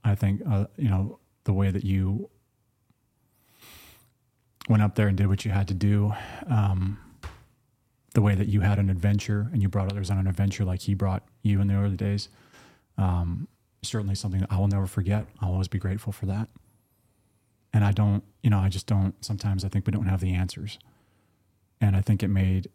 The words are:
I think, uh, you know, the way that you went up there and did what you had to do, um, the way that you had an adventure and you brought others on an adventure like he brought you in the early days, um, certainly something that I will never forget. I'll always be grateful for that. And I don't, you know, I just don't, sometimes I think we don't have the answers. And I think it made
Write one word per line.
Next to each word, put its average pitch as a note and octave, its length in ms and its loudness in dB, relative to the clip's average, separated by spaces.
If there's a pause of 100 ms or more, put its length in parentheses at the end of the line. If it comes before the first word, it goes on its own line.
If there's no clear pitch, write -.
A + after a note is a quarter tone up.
I G#2 100 4
think, G2 340 0
uh, G2 180 2 (100)
you C#3 120 0
know, F#2+ 300 0 (260)
the G#2 80 0
way G2 180 2
that F#2+ 140 -4
you F#2+ 440 0 (2500)
went G#2+ 140 6
up G#2 120 2
there G#2 140 2
and F#2+ 80 2
did G2 120 2
what G2 160 0
you G#2+ 60 -2
had F#2+ 180 0
to F#2+ 60 -4
do, G#2 380 2 (360)
um, G2 500 0 (1160)
the A#2 60 6
way G2+ 140 4
that G2 140 0
you G2 120 2
had G2+ 180 2
an G2 120 0
adventure G2+ 640 0
and G#2 100 2
you G2 60 2
brought F#2+ 220 -2
others G2+ 200 -6
on G2 80 0
an F#2+ 80 0
adventure G2 380 -2
like F#2 160 -2
he G2+ 140 -2
brought F#2+ 280 -2 (200)
you G2+ 180 2
in G2+ 80 2
the G2 60 2
early G2 220 0
days, G2+ 320 -4 (680)
um, F2+ 500 -2 (340)
certainly G2+ 320 -4
something F#2+ 260 -2
that G2+ 120 -2
I F#2+ 60 0
will G2+ 100 2
never G2 180 0
forget. G2+ 400 -2 (140)
I'll F2+ 120 -2
always F#2 160 -2
be F#2+ 100 -4
grateful G2 340 -4
for - 140 -8
that. G#2 220 -4 (1200)
And G#2 120 4
I G2+ 80 4
don't, G2+ 300 2 (200)
you A2+ 80 2
know, G2+ 80 4
I F#2+ 100 2
just F#2 180 -4
don't, G2 280 0 (100)
sometimes G2+ 400 -4
I G2 40 -4
think G2 180 -2
we G#2+ 60 2
don't G#2 140 0
have F#2 140 0
the F#2 140 0
answers. F#2 440 -4 (1000)
And G2 160 4
I F#2+ 60 2
think G2+ 200 2
it G2 60 0
made F#2+ 460 2